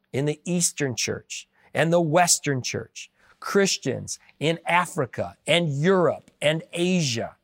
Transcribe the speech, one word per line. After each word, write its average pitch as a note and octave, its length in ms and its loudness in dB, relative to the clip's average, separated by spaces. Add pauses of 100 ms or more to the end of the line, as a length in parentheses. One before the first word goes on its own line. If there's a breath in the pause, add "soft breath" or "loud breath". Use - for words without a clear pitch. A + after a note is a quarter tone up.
(140)
in C3+ 120 0
the D3+ 200 -2
Eastern E3+ 500 -2
Church - 540 -8 (240 soft breath)
and D3+ 180 2
the F3 100 4
Western D3+ 600 2
Church, - 500 -8 (280 soft breath)
Christians C3+ 800 -2 (220 soft breath)
in D#3+ 260 0
Africa E3 800 -2
and E3 240 2
Europe D3 640 2 (100)
and D#3 300 0
Asia, E3 720 -2